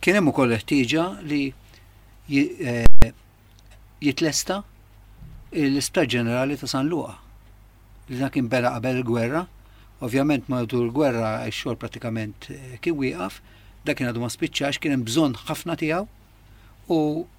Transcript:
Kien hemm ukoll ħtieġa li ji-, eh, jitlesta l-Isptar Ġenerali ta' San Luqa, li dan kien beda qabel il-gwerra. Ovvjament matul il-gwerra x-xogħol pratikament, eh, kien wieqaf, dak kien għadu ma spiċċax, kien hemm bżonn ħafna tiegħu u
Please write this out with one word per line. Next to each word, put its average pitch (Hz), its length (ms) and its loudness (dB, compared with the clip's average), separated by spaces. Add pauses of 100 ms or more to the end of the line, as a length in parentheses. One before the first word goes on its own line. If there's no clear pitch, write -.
Kien 190 160 2
hemm 156 160 2
ukoll 120 240 0
ħtieġa 143 480 -2 (240)
li 143 140 -2 (800)
ji-, 143 320 0
eh, 120 540 12 (880)
jitlesta 147 640 -4 (880)
l-Isptar 139 580 -2
Ġenerali 123 480 -4
ta' 139 80 -12
San 139 240 -4
Luqa, 160 240 -8 (960)
li 123 80 -10
dan 131 160 -6
kien 131 160 -2
beda 123 240 0
qabel 127 260 -4
il-gwerra. 120 460 -4 (560)
Ovvjament 135 480 -2
matul 120 380 -4
il-gwerra 117 580 -2
x-xogħol 113 320 -8
pratikament, 113 720 -10
eh, 131 320 -18
kien 170 160 -4
wieqaf, 131 420 -6 (460)
dak 143 100 -4
kien 127 140 -6
għadu 117 100 -8
ma 120 80 -6
spiċċax, 143 540 -6
kien 151 140 -2
hemm 123 100 -4
bżonn 131 400 -2
ħafna 160 320 -8
tiegħu 165 300 -6 (840)
u 156 360 -2 (120)